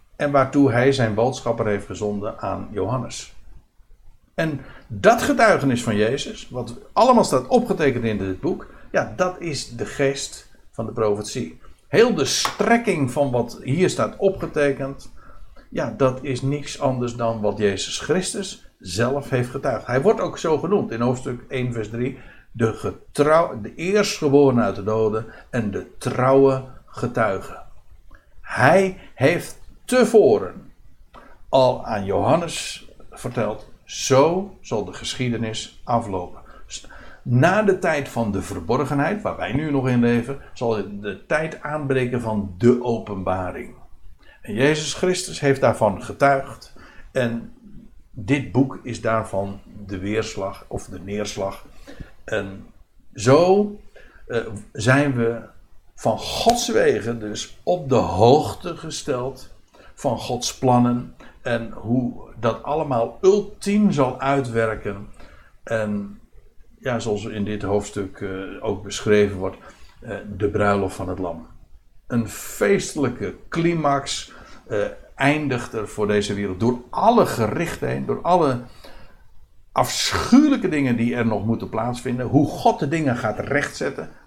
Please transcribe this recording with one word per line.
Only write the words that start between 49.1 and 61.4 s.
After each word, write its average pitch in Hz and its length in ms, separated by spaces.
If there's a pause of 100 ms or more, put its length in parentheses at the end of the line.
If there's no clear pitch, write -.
de 98 120
weerslag 101 720
of - 180
de 95 140
neerslag. 101 640 (580)
En 98 420 (480)
zo, 180 640 (520)
eh, 117 180 (260)
zijn 135 420
we 117 360 (520)
van 110 160
Gods - 500
wegen 120 520
dus 104 440
op 160 260
de 127 60
hoogte 117 800
gesteld 135 760 (400)
van 120 240
Gods - 400
plannen 123 580 (260)